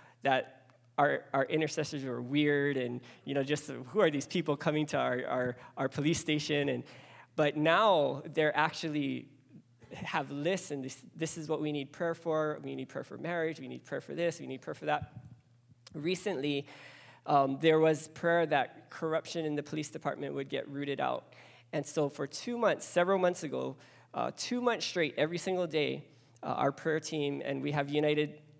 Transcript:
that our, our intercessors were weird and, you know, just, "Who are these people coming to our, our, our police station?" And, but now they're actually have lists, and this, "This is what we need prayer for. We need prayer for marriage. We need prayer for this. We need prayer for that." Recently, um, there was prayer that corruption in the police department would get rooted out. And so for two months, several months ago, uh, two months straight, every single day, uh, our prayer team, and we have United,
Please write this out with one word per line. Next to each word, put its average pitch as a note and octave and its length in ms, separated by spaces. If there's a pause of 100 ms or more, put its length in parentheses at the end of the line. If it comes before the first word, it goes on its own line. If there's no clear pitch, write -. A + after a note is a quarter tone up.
(220)
that - 440 (320)
our, C#3+ 340
our C3+ 140
intercessors D3+ 580
were B2 160
weird C#3+ 560
and, B2 240 (240)
you C#3+ 80
know, C#3 100
just, C#3+ 260
"Who B2+ 320
are E3+ 100
these C#3+ 160
people D#3+ 280
coming D3+ 320
to D3+ 120
our, B2+ 280
our, B2 300 (220)
our C#3 100
police D3 320
station?" D3 480
And, B2 160 (520)
but D3 200
now D#3 640 (120)
they're D3+ 200
actually D3 760 (640)
have D3 380
lists, D3+ 420
and C#3 120
this, - 160 (160)
"This E3 220
is D3+ 100
what D#3 120
we D3+ 120
need C#3+ 180
prayer E3+ 240
for. D#3 480
We C3+ 120
need C3 140
prayer - 160
for - 120
marriage. D#3+ 440
We C3 80
need B2+ 160
prayer C#3 180
for C#3+ 120
this. E3 260
We C3+ 60
need C3 140
prayer D#3 140
for - 120
that." D3 260 (840)
Recently, D3 720 (580)
um, C#3 360
there D#3 180
was D#3+ 300
prayer E3+ 380
that D3 440
corruption D#3+ 560
in D3+ 80
the D3 80
police D#3 260
department - 460
would C#3 160
get C3+ 180
rooted C#3 320
out. B2 320 (400)
And D3 140
so D3 240
for C#3 160
two A#3+ 320
months, G3+ 260
several F3+ 340
months F3+ 240
ago, C3 340 (360)
uh, B2 240
two - 240
months A#3 240
straight, D#3+ 320
every D#3+ 220
single F3+ 280
day, D3 380 (380)
uh, - 40
our C3+ 260
prayer D#3 280
team, C#3+ 440
and C#3 180
we C#3+ 100
have C#3+ 160
United, D3+ 540 (180)